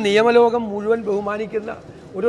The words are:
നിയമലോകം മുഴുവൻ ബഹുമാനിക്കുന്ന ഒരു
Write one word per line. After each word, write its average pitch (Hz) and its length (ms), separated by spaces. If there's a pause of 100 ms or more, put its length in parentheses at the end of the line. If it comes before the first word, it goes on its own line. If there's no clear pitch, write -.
നിയമലോകം 233 640
മുഴുവൻ 208 280 (100)
ബഹുമാനിക്കുന്ന 208 640 (460)
ഒരു 202 120